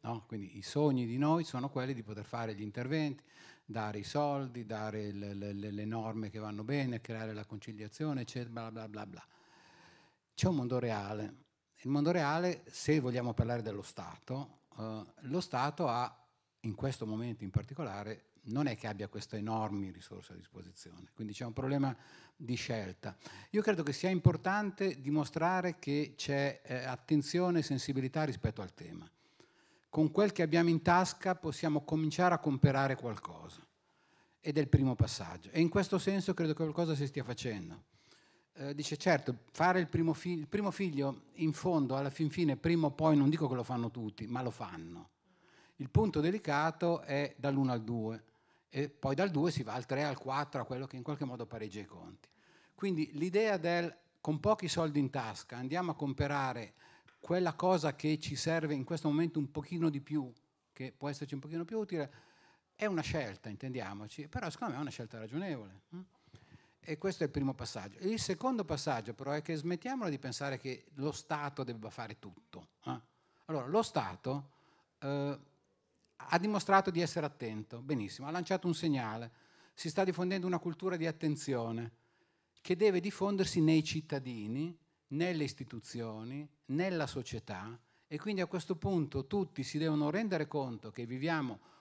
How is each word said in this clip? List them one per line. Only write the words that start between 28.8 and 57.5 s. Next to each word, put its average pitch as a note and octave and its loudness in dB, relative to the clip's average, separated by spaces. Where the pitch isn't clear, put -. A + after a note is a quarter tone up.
Con D3+ 4
quel G3+ 6
che G3 0
abbiamo E3+ 6
in E3 6
tasca F3+ 4
possiamo D3+ 0
cominciare D#3 4
a D#3+ 2
comprare C3+ 6
qualcosa, - -8
ed D3 0
è D#3 6
il C3+ 2
primo C3+ 6
passaggio, - -2
e - 0
in E3+ 8
questo F#3+ 2
senso F#3+ 2
credo D#3+ 2
che D#3+ 0
qualcosa D#3+ 2
si C#3 0
stia C3+ -4
facendo. G#2 -6
Eh, C#3 -6
dice, D3 -4
certo, C#3+ 4
fare F3+ 6
il E3+ 2
primo E3 4
fi-, F3 -2
il D3+ -4
primo G3+ 0
figlio, C#3 0
in D#3 2
fondo, D3+ 2
alla C3+ 0
fin D3+ 0
fine, D3 4
prima E3 4
o C#3 4
poi, D#3 6
non C#3 10
dico D3+ 4
che B2+ 0
lo A#2+ -2
fanno A#2 0
tutti, G#2+ -6
ma B2 -4
lo B2 0
fanno. E2+ -10
Il C3 -6
punto G3+ 6
delicato D#3+ 2
è C#3+ -2
dall'uno C3+ 2
al A#2 0
due, A2+ -4
e C#3+ -2
poi C#3 -2
dal F#3+ 4
due D#3+ 4
si C#3 -2
va G#2+ -6
al B2 -4
tre, C#3 0
al C#3+ -2
quattro, C#3 -4
a A2+ -4
quello C3 -6
che B2+ -12
in B2+ -10
qualche D3 -4
modo B2 -6
pareggia G#2+ -8
i G2+ -10
conti. F#2 -20
Quindi F3 0
l'idea F#3+ 2
del E3+ 0
"con D3+ 0
pochi G#3 2
soldi D#3 0
in C3+ 2
tasca A#2+ -6
andiamo D#3 -2
a C#3 -2
comprare C3+ -2
quella F3 2